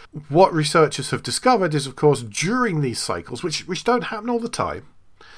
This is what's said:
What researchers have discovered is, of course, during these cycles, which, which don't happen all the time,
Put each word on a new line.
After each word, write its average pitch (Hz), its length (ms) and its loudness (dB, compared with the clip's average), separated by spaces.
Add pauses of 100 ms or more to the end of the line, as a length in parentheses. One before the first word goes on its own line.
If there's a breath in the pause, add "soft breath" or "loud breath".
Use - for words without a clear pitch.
(280 loud breath)
What 170 240 6
researchers 151 580 2
have 123 120 -2
discovered 185 520 2
is, 139 120 -2
of 135 100 -14
course, 139 260 4
during 180 580 -2
these 123 200 -2
cycles, - 420 -6
which, 160 240 -4
which 180 180 -6
don't 240 200 2
happen 220 240 -8
all 240 120 0
the 233 80 -6
time, 87 400 -6 (500 loud breath)